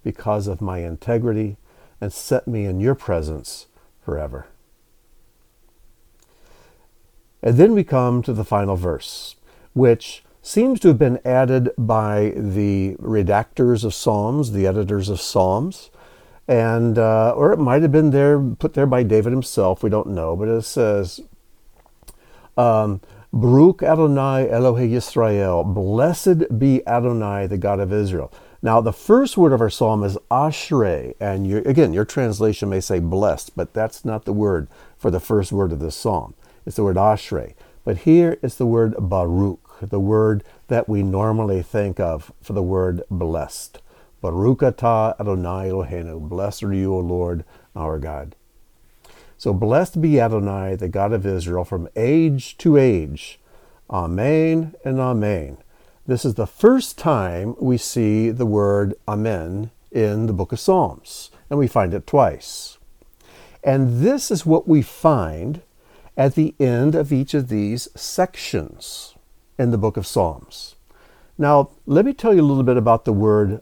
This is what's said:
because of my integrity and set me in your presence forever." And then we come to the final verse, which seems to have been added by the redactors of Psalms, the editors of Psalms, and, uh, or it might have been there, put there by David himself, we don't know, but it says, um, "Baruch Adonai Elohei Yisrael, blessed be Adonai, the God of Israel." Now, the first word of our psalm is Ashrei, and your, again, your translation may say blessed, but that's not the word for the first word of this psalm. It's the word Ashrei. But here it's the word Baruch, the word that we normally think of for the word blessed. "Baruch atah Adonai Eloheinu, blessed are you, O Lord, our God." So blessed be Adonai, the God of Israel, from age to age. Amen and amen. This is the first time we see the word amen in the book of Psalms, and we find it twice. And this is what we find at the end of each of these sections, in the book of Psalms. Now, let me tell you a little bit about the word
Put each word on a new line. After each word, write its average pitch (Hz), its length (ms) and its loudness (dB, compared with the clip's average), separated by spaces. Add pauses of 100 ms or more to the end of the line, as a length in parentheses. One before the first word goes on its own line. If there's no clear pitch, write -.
because 107 440 -4
of 95 140 -8
my 92 180 -8
integrity 107 800 -4 (440)
and 101 100 -6
set - 340 -4
me 110 200 -4
in 95 160 -4
your 127 120 0
presence 78 760 -8 (340)
forever." 69 460 -10 (3000)
And 120 160 4
then 202 160 8
we 202 100 2
come 123 380 2
to 127 120 -4
the 107 100 -4
final 101 320 -2
verse, - 600 -8 (380)
which 117 500 2 (200)
seems 240 360 0
to - 100 6
have 131 100 4
been 127 260 2
added 127 520 2
by 107 580 0
the 98 640 -2
redactors 110 840 0
of 107 100 -4
Psalms, 113 580 -2
the 98 140 0
editors 98 440 0
of 95 120 -4
Psalms, 104 720 -2 (560)
and, 117 500 2
uh, 110 380 4
or 165 180 4
it 156 60 0
might 143 240 4
have 151 80 4
been 156 180 4
there, 143 300 4
put 123 340 -4
there 139 140 2
by 127 160 2
David 110 280 2
himself, 104 520 -2
we 113 60 0
don't 104 200 -2
know, 85 260 -4
but 104 120 -4
it 113 160 0
says, 104 580 -2 (1400)
um, 110 440 2 (300)
"Baruch 131 520 6
Adonai 139 640 2
Elohei 120 400 2
Yisrael, 104 760 0
blessed 113 960 0
be 131 280 2
Adonai, 110 600 -2
the 101 100 -4
God 98 220 -2
of 98 140 -2
Israel." 95 380 -2 (320)
Now, 113 180 4
the 110 120 -2
first 247 440 2
word 165 160 6
of 117 80 2
our 113 80 2
psalm 110 340 0
is 98 140 -4 (120)
Ashrei, 113 920 0
and 98 280 -4
your, 101 120 0
again, 135 340 2
your 101 120 2
translation 107 640 -2
may 95 120 -2
say 92 180 -2
blessed, 90 560 -2
but 87 180 -8
that's 110 300 -6
not 110 220 -6
the 98 80 -4
word 98 340 0 (300)
for - 120 -2
the 87 100 -2
first 104 320 -2
word 98 200 -2
of 78 80 -6
this - 160 -8
psalm. 85 380 -6 (320)
It's - 100 -12
the 110 80 -2
word 95 140 0
Ashrei. 98 560 -2 (300)
But 101 160 -2
here 165 440 4
it's 123 120 -4
the 123 120 -2
word 113 320 2
Baruch, 90 800 -2
the 98 180 -4
word 107 440 2 (240)
that 120 200 -2
we 104 140 0
normally 98 640 -2
think 101 360 -4
of 82 400 -4
for - 140 -12
the 98 80 -2
word 92 480 -2
blessed. 82 720 -6 (420)
"Baruch 98 380 0
atah 117 600 0
Adonai 95 500 -4
Eloheinu, 87 500 -6
blessed 87 420 -6
are 101 120 -4
you, 95 200 -2
O 92 60 -2
Lord, 87 440 -4 (320)
our 78 220 -6
God." 73 380 -10 (1040)
So 107 120 -2
blessed 117 480 0
be 156 200 4
Adonai, 101 560 -2
the 92 120 -6
God 98 240 -2
of 101 140 -2
Israel, 90 380 -2
from 87 320 -6
age 139 640 0
to 156 180 6
age. 87 600 0 (500)
Amen 156 880 0 (100)
and 131 140 -2
amen. 104 580 -2 (480)
This 127 180 -2
is 120 120 -2
the 110 100 -2
first - 540 2
time 107 600 -2
we 127 180 0
see 110 520 0
the 120 160 -4
word 101 480 0 (140)
amen 104 640 -6 (200)
in 107 360 0
the 110 60 -2
book 92 180 -4
of - 80 -6
Psalms, - 720 -2 (180)
and 143 80 -2
we 143 80 2
find 101 300 0
it 101 100 -8
twice. - 720 -2 (840)
And 135 380 2
this 254 280 2
is 170 160 -2
what 156 220 2
we 156 160 6
find 117 800 -2 (560)
at 135 180 2
the 156 240 2
end 127 340 2
of 151 180 0
each 139 220 -2
of 139 140 0
these 107 480 -4
sections, - 1200 -8 (460)
in 120 100 2
the 113 60 0
book 104 180 -2
of 98 120 -6
Psalms. - 680 -6 (600)
Now, 143 320 2 (160)
let 170 200 4
me 269 80 -2
tell 226 200 0
you 180 80 6
a 147 80 4
little 135 140 2
bit 123 140 4
about 113 280 2
the 113 80 0
word 104 480 2